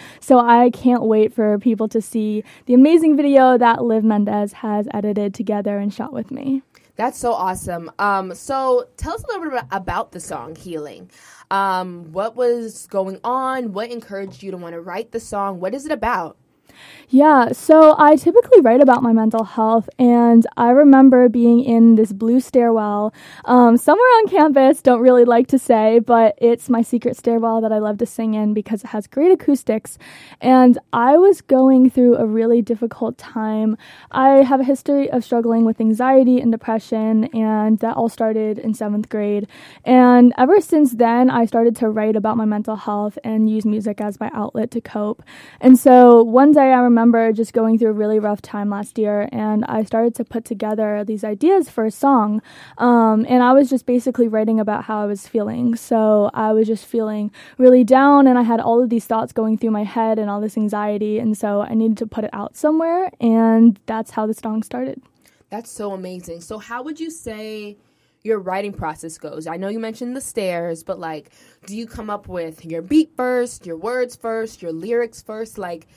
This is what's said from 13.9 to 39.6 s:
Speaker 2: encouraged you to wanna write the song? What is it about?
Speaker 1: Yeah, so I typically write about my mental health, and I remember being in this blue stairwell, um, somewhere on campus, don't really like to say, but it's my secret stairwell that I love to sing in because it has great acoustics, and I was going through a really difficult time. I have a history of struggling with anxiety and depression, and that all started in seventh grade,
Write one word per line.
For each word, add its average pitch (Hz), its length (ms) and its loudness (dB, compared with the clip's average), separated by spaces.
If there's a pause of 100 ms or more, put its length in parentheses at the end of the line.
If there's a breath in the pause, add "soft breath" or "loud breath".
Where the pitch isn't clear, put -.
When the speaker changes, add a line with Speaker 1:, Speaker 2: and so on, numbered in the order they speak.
Speaker 2:
encouraged 202 520 -14
you 196 80 -14
to 185 60 -12
wanna 170 240 -14
write 185 320 -12
the 226 80 -10
song? 196 400 -8
What 190 140 -6
is 277 120 -12
it 311 60 -8
about? 214 440 -6 (720 soft breath)
Speaker 1:
Yeah, 269 440 4
so 311 460 4
I 302 180 6
typically 403 440 4
write 247 220 4
about 254 200 4
my 233 100 0
mental 220 320 0
health, 220 440 -2 (100)
and 240 480 4 (100)
I 240 140 2
remember 269 580 6
being 233 360 2
in 233 300 4
this 220 180 2
blue 226 280 -2
stairwell, 214 720 -2 (320 loud breath)
um, 240 300 6
somewhere 392 320 4 (100)
on 440 100 2
campus, 294 540 2
don't 247 180 2
really 247 240 6
like 240 240 2
to 269 100 0
say, 226 420 2
but 226 380 2
it's 233 300 0
my 233 140 0
secret 240 340 -4
stairwell 226 460 -2
that 220 100 -4
I 214 60 -2
love 208 200 -4
to 233 80 -2
sing 220 280 -6
in 214 180 -2
because 208 320 -8
it - 40 -20
has 214 180 -10
great 339 260 0
acoustics, 254 680 -4 (420 loud breath)
and 254 380 4 (140)
I 247 240 2
was 370 240 4
going 262 480 2
through 247 280 2
a 226 100 -2
really 226 340 0
difficult 226 560 -6
time. 220 600 -6 (340 loud breath)
I 269 320 4
have 262 180 0
a 269 40 -2
history 277 460 -2
of 247 140 -4
struggling 233 400 -2
with 226 160 -2
anxiety 247 600 2
and 233 120 0
depression, 220 720 -4 (100)
and 220 440 -2
that 226 180 -6
all 233 140 -2
started 220 480 -4
in 220 160 -6
seventh 208 340 -6
grade, 208 400 -6 (360 loud breath)